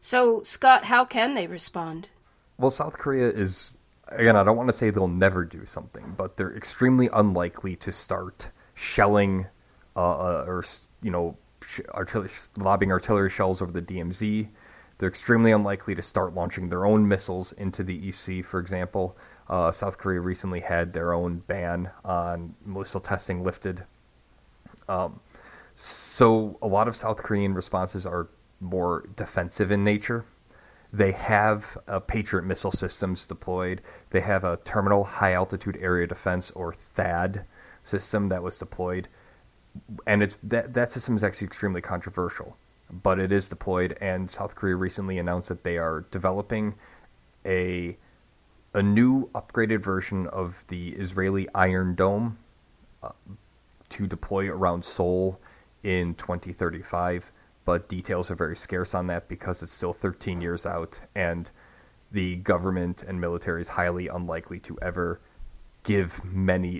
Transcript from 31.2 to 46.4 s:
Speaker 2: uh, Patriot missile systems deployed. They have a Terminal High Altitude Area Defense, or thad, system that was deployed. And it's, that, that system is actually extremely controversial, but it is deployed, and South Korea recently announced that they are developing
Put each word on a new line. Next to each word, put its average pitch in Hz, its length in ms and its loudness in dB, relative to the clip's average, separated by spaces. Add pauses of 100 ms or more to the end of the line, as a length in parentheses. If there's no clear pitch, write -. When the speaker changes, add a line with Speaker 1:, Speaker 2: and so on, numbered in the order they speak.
Speaker 2:
uh, 101 120 -2
Patriot 95 440 -2
missile 92 280 -2
systems - 540 -4
deployed. 90 560 -6 (300)
They 92 100 4
have 95 220 2
a 87 140 0
Terminal 101 460 2
High 98 300 2
Altitude 92 480 -2
Area 90 240 2
Defense, 90 460 -4
or 87 220 -8
thad, 92 720 -2 (380)
system 101 460 -2
that 90 140 -2
was 90 140 -8
deployed. 90 500 -6 (1000)
And 104 160 6
it's, 101 220 0
that, 117 320 -2
that 120 160 2
system 123 240 -2
is 104 80 0
actually 98 240 -2
extremely 92 340 -4
controversial, 90 760 -6 (340)
but 92 280 2
it 92 120 2
is 98 160 2
deployed, 90 520 -2
and 92 300 -2
South - 240 -8
Korea 95 220 0
recently 95 420 -4
announced 87 320 -2
that 87 140 -6
they 85 140 -2
are 82 340 -2
developing 101 640 -2 (720)